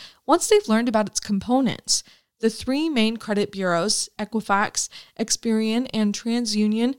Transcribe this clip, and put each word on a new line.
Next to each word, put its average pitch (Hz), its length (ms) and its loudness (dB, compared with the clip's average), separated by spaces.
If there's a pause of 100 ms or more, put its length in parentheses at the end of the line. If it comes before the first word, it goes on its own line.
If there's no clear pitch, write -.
(260)
once 330 220 2
they've 415 200 4
learned 226 200 2
about 214 180 0
its - 140 -6
components. 226 800 -2 (380)
The 220 100 2
three 277 380 -2
main 226 300 2
credit 208 340 -2
bureaus, 185 560 0 (100)
Equifax, 208 720 -2 (320)
Experian, 220 720 0
and 208 180 2
TransUnion, 226 880 0